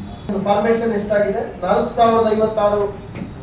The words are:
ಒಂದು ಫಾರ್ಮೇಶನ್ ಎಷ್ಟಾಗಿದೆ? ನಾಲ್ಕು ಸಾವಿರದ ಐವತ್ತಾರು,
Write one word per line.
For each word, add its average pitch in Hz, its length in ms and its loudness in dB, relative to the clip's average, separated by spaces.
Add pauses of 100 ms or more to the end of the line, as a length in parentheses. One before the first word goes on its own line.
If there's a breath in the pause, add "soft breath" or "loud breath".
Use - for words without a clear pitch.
(280)
ಒಂದು 202 160 -4
ಫಾರ್ಮೇಶನ್ 226 500 2
ಎಷ್ಟಾಗಿದೆ? 202 720 -2
ನಾಲ್ಕು 226 300 0
ಸಾವಿರದ 226 420 4
ಐವತ್ತಾರು, 208 440 2 (600)